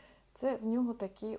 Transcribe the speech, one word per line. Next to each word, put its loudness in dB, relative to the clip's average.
Це 0
в -4
нього 2
такий -6